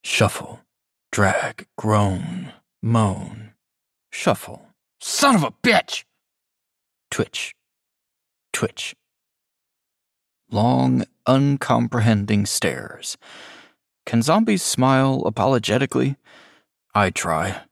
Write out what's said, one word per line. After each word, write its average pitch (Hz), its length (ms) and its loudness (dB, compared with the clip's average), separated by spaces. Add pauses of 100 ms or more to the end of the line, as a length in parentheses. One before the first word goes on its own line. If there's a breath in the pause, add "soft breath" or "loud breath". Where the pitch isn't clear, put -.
shuffle, - 560 -2 (500)
drag, - 580 -2 (100)
groan, 104 720 -2 (300)
moan, 107 720 -2 (580)
shuffle. - 560 -6 (320)
Son - 360 2
of 160 80 4
a 123 100 -4 (100)
bitch! - 400 0 (1040)
Twitch, - 460 -6 (960)
twitch. - 420 -6 (1600)
Long, 127 540 2 (200)
uncomprehending 117 1200 2
stares. - 720 -6 (880 loud breath)
Can 117 160 2
zombies 196 400 2
smile 131 640 2
apologetically? 127 920 0 (760 soft breath)
I 101 160 2
try. 87 520 -4 (100)